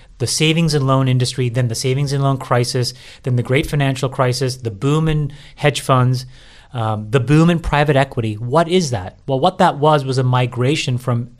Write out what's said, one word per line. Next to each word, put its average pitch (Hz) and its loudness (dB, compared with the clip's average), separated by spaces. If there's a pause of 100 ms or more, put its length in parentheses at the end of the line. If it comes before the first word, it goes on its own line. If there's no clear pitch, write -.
(200)
the 117 -2
savings 160 2
and 139 0
loan 135 2
industry, 127 0
then 123 0
the 113 -4
savings 135 -2
and 139 0
loan 139 2
crisis, 123 0 (300)
then 127 -2
the 120 0
great 139 0
financial 139 -2
crisis, 127 -2
the 113 -6
boom 143 0
in 151 -2 (220)
hedge - 0
funds, 127 2 (480)
um, 107 -4
the 139 2
boom 151 4
in 170 0
private 147 0
equity, 117 -2
what 127 0
is 170 0
that? 92 -8 (100)
Well, 135 -2
what 180 0
that 160 2
was 147 2
was 131 -2
a 131 0
migration 127 0
from 123 -4